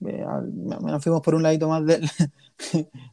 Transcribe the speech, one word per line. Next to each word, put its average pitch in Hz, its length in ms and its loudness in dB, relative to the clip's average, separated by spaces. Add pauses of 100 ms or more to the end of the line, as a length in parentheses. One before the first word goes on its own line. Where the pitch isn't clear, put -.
eh, - 220 -6
al-, - 240 -4
me-, - 280 -6
me - 120 -2
nos 147 100 -2
fuimos 165 200 2
por 156 120 4
un 160 80 2
ladito 160 260 2
más 160 180 0
del, 165 160 4
<laughs> - 880 -2 (220)